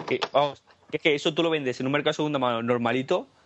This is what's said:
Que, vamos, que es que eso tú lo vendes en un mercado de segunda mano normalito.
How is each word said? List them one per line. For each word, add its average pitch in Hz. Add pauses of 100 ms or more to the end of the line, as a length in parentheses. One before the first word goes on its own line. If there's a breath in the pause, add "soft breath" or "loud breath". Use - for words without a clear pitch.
Que, - (120)
vamos, 139 (300)
que 151
es -
que 151
eso 156
tú 170
lo 165
vendes 143
en 131
un 135
mercado 147
de 147
segunda 151
mano 120
normalito. 123 (180)